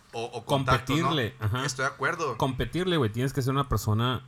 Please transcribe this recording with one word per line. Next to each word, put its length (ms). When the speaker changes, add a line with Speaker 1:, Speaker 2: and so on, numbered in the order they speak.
Speaker 1:
O, 100
o 220
contactos, 520
¿no? 120
Speaker 2:
Competirle, 300
ajá. 260
Speaker 1:
Estoy 200
de 60
acuerdo. 460
Speaker 2:
Competirle, 600
güey, 140
tienes 220
que 80
ser 100
una 180
persona 580